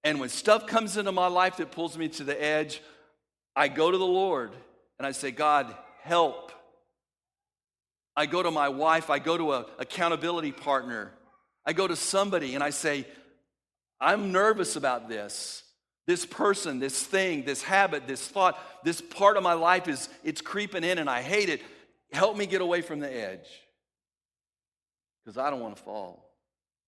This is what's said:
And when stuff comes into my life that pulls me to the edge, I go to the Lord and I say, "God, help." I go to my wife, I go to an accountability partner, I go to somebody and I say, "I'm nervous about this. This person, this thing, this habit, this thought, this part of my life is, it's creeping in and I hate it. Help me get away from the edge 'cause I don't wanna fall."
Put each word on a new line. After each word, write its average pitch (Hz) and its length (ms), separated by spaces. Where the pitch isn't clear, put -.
And 151 180
when 127 80
stuff 220 360
comes 214 300
into 202 160
my 180 160
life 180 300
that - 140
pulls 165 260
me 160 120
to 156 140
the 143 180
edge, 151 400
I 143 140
go 156 240
to 190 60
the 185 80
Lord 180 500
and 135 80
I 139 60
say, 135 200
"God, 143 440
help." 170 520
I 151 120
go 175 160
to 170 80
my 147 180
wife, 160 400
I 143 100
go 160 180
to 143 160
an 120 120
accountability 165 760
partner, 123 640
I 160 80
go 185 120
to 175 120
somebody 185 580
and 143 80
I 147 60
say, 143 420
"I'm 190 320
nervous 196 460
about 123 320
this. - 540
This 170 200
person, 190 540
this 135 260
thing, 185 380
this 131 200
habit, 185 440
this 135 220
thought, 185 280
this 165 160
part 202 340
of 190 80
my 175 80
life 175 380
is, 135 180
it's 151 160
creeping 190 460
in 180 140
and 147 100
I 123 120
hate 196 280
it. 147 120
Help 208 240
me 208 80
get 180 160
away 175 200
from 160 180
the 143 120
edge 101 560
'cause 110 120
I 135 120
don't 135 100
wanna 107 160
fall." 101 480